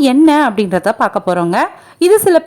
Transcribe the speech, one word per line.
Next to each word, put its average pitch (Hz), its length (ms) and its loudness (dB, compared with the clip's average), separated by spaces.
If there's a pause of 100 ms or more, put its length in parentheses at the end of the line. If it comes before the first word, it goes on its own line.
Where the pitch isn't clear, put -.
(120)
என்ன 302 180 4 (180)
அப்படின்றத 190 540 -4
பார்க்க 185 260 -4
போறோங்க. 175 320 -2 (460)
இது 415 180 4
சில 349 220 2